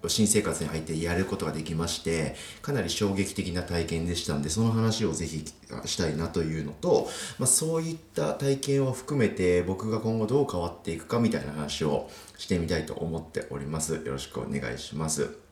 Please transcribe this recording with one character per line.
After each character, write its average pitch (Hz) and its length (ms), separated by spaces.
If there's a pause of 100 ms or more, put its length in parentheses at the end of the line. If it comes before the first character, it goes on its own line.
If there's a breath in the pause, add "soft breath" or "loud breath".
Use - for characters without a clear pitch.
新 107 180
生 104 140
活 80 240
に 73 60
入 78 100
っ - 40
て 80 140
や 85 160
る 92 120
こ 98 100
と - 80
が 78 80
で 78 100
き 80 120
ま 82 120
し - 120
て、 80 360 (280 loud breath)
か 143 100
な 127 80
り 85 80
衝 98 240
撃 95 220
的 90 180
な 87 100
体 85 220
験 82 220
で 87 100
し - 80
た 80 100
ん 71 60
で、 73 80
そ 95 140
の 113 100
話 110 320
を 82 80
ぜ 80 140
ひ 76 180 (400)
し - 140
た 85 100
い 73 80
な 82 120
と 87 120
い 80 180
う 73 60
の 73 80
と、 - 340 (320 loud breath)
ま 131 60
あ、 - 20
そ 165 340
う - 20
い 165 140
っ - 0 (180)
た 151 180
体 139 240
験 139 300
を 127 60
含 139 280
め 107 80
て、 90 320
僕 95 300
が 110 100
今 113 180
後 107 80
ど 135 160
う 135 80
変 90 80
わ 85 120
っ - 120
て - 80
い 82 60
く - 80
か 117 140
み 113 100
た - 80
い - 100
な 71 60
話 76 300
を 73 260 (300 loud breath)
し - 80
て 92 120
み 82 80
た 85 120
い 78 80
と - 80
思 80 240
っ 80 40
て - 280
お 71 80
り 69 80
ま 78 120
す。 78 180
よ - 160
ろ 67 60
し - 100
く - 120
お - 40
願 67 300
い 67 40
し - 180
ま 78 140
す。 - 260 (160)